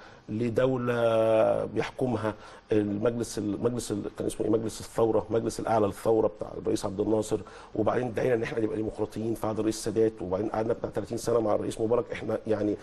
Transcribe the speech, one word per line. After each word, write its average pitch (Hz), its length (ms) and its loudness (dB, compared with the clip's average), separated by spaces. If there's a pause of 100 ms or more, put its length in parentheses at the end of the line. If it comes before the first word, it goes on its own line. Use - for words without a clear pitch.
(280)
لدوله 113 1400 2
بيحكمها 107 680 -2 (380)
المجلس 107 680 0
ال-، 101 240 -2
مجلس 120 300 -2
ال-، 101 160 -4 (100)
كان - 80 -4
اسمه 110 200 -2
ايه، 107 60 2
مجلس 113 280 0
الثوره، 110 500 2
مجلس 113 300 -2
الاعلى 110 260 2
للثوره 110 400 2
بتاع - 220 -6 (100)
الرئيس 104 260 -2
عبد 101 160 -4
الناصر، 107 400 0 (340)
وبعدين 110 400 0
دعينا 120 200 2
ان 113 80 0
احنا 113 180 -4
نبقى 107 160 0
ديمقراطيين 107 580 -4
في 107 120 -4
عهد 107 120 -2
الرئيس 107 180 0
السادات، 110 460 0
وبعدين 92 260 -2
قعدنا 113 240 0
بتاع 110 180 -4
تلاتين 110 280 -6
سنه 117 220 2
مع 104 140 2
الرئيس 101 260 -2
مبارك، 117 320 0
احنا 110 340 -4
يعني 104 360 2